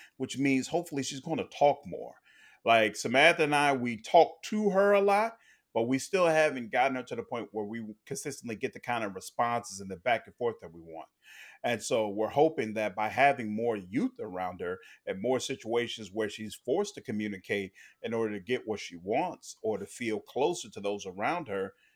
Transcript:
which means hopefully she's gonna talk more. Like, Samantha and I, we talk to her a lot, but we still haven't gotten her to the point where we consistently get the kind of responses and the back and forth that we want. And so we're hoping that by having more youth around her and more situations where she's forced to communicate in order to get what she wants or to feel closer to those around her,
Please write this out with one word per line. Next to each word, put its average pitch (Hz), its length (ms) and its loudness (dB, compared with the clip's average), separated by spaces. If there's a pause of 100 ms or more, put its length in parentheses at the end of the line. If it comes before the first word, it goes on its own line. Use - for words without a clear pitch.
(180)
which 127 200 -6
means 135 320 2
hopefully 160 340 -4
she's 135 180 -8
gonna 156 240 -4
talk - 400 2
more. - 300 -12 (500)
Like, 110 300 6
Samantha 156 480 6
and 147 120 2
I, 143 180 4
we 120 280 -2
talk - 420 6
to 214 280 0
her 202 220 6
a 202 80 6
lot, 208 360 2 (360)
but 117 100 2
we 131 160 2
still 180 280 2
haven't 147 440 2
gotten 131 240 4
her 127 80 -4
to 123 120 -8
the 113 80 -4
point 117 280 -6
where 107 140 -4
we 113 180 -8 (220)
consistently 120 500 -8
get 110 180 -6
the 120 60 -16
kind 120 240 -2
of 98 120 -6
responses 117 680 -4
and 95 100 -10
the 92 60 -6
back 113 300 0
and 98 80 -20
forth 113 260 -2
that 85 120 -16
we 85 80 -18
want. 82 280 -14 (540)
And 120 180 0
so 110 280 0
we're 104 200 -2
hoping 135 460 2
that 107 200 -2
by 107 140 -2
having 123 440 2
more 113 220 0
youth 107 440 -4
around 92 420 -6
her 90 180 -4 (260)
and 95 160 -6
more 123 180 0
situations 117 720 -6
where 107 180 -2
she's 107 260 -10
forced 202 400 -2
to - 60 -14
communicate 104 720 -4 (300)
in 120 100 -4
order 113 220 -2
to 101 80 -8
get 120 240 -4
what 107 120 -4
she - 180 -12
wants 120 640 -4
or 107 160 -2
to 98 80 -8
feel 110 340 -4
closer 151 500 -2
to 107 100 -14
those 101 260 -4
around 120 420 -4
her, 98 260 -4 (220)